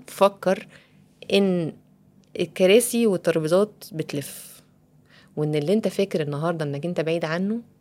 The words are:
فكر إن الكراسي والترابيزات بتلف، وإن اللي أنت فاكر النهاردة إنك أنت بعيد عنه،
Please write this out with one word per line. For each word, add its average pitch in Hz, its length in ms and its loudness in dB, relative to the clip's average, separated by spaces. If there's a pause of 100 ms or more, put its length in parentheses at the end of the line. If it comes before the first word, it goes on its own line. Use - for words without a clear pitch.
فكر 196 600 0 (680)
إن 185 400 2 (680)
الكراسي 214 680 4
والترابيزات 170 840 0
بتلف، - 720 -10 (760)
وإن 151 200 -2
اللي 151 180 0
أنت 220 140 0
فاكر 190 340 -2
النهاردة 151 440 -4
إنك 143 200 -6
أنت 170 160 -4
بعيد 165 240 -2
عنه، 196 360 -4 (200)